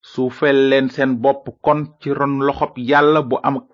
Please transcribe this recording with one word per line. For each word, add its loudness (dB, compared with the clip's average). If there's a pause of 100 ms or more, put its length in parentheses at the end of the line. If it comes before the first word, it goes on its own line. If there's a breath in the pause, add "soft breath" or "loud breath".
Suufeel 0
leen 2
seen -2
bopp 0 (160)
kon 0 (200)
ci -8
ron -2
loxob -2
Yàlla 2
bu -2
am -2 (180)